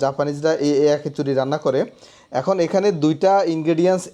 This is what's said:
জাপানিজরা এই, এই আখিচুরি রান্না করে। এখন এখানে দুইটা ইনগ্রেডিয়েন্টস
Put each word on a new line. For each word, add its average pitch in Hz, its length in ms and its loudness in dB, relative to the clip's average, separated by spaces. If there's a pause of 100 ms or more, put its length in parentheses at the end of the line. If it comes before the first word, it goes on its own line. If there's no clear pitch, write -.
জাপানিজরা 143 520 -2
এই, 147 160 0 (120)
এই 147 140 4
আখিচুরি 143 360 -4
রান্না 135 240 0
করে। 147 280 0 (460)
এখন 180 280 -2
এখানে 190 320 0
দুইটা 175 520 2 (120)
ইনগ্রেডিয়েন্টস 170 580 0